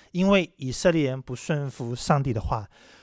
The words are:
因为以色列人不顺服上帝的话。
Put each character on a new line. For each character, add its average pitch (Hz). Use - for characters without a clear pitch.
因 180
为 196
以 131
色 175
列 156
人 131
不 127
顺 143
服 120
上 143
帝 131
的 107
话。 107